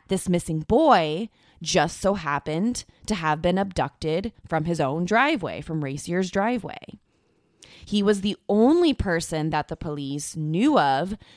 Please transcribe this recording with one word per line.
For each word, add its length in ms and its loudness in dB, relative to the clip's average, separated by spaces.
this 220 -4
missing 320 -2
boy 680 4
just 380 2
so 140 2
happened 720 -4
to 80 -2
have 280 -2
been 160 2
abducted 760 -4
from 160 -2
his 160 -2
own 240 0
driveway, 580 0
from 220 -6
Racier's 480 -4
driveway. 480 -4
He 180 0
was 200 2
the 160 -4
only 460 4
person 560 -2
that 180 -2
the 80 -8
police 600 -8
knew 420 2
of 380 2